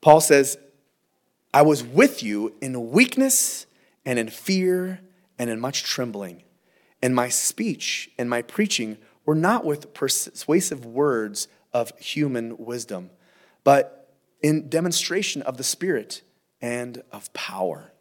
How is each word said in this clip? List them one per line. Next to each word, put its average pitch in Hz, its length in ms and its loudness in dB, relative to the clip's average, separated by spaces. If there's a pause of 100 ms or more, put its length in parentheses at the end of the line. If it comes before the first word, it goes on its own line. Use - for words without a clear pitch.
Paul 156 180 10
says, 139 380 4 (960)
"I 139 80 8
was 147 220 6
with 147 400 4
you 104 360 -4
in 127 300 -8
weakness 254 760 2 (360)
and 127 140 -2
in 113 120 -2
fear 185 720 -2 (360)
and 120 140 -4
in 113 80 -6
much 131 240 -6
trembling. 101 580 -8 (640)
And 127 100 2
my 123 160 0
speech - 880 -4
and 123 100 -4
my 120 140 -2
preaching 117 560 -4 (280)
were 151 100 2
not 190 280 2
with 147 300 -6
persuasive 147 920 -2
words 117 640 -2 (240)
of 120 280 -4
human 123 580 -4
wisdom, 113 540 -10 (520)
but - 480 4 (300)
in 151 280 0
demonstration 170 760 -2
of 127 140 -6
the 131 60 -10
Spirit 143 600 -4 (360)
and 123 520 -8
of - 220 -16
power." 92 680 -6